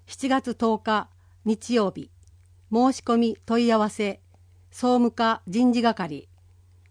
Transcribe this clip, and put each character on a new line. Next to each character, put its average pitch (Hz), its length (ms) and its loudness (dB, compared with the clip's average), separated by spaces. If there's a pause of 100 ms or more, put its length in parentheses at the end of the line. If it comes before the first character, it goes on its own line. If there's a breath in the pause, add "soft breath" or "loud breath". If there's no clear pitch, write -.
七 - 240 -6
月 262 240 -2
十 220 240 0
日 214 320 -4 (360)
日 220 280 -4
曜 208 180 2
日、 - 200 -16 (600)
申 247 220 2
し - 80 -10
込 233 160 0
み 233 280 0
問 233 200 0
い 233 60 4
合 220 80 4
わ 208 100 0
せ、 - 320 -6 (500)
総 247 260 0
務 240 140 2
課 226 360 -2
人 240 260 2
事 240 80 0
係。 180 480 -2 (600)